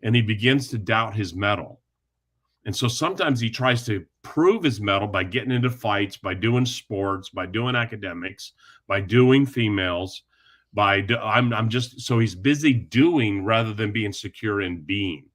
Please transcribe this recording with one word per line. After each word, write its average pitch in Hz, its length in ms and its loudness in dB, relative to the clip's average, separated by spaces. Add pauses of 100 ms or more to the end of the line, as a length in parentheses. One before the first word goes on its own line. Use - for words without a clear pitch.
And 110 140 0
he 120 60 6
begins 117 480 2
to 120 80 -8
doubt 110 380 -2
his 95 180 -4
mettle. 98 480 -4 (840)
And 110 100 -8
so 127 120 -2
sometimes 156 520 -2
he 117 100 -2
tries 123 360 0
to 98 200 -4 (180)
prove 185 400 2
his 117 180 0
mettle 101 260 0
by 98 160 -2
getting 110 280 -4
into 123 180 2
fights, 104 480 -2
by 95 160 -6
doing 117 320 2
sports, 98 640 -6
by 92 160 -8
doing 117 300 -4
academics, 101 800 -6 (340)
by 98 140 0
doing 127 440 6
females, 95 760 -2 (500)
by 98 280 2
do-, 107 160 0
I'm, 117 360 2
I'm 113 160 0
just, 123 320 -4
so 120 180 0
he's 107 160 0
busy 143 380 2
doing 110 720 2
rather 113 280 2
than 104 180 -4
being 104 200 -2
secure 101 500 -6
in 90 200 -4
being. 85 540 -4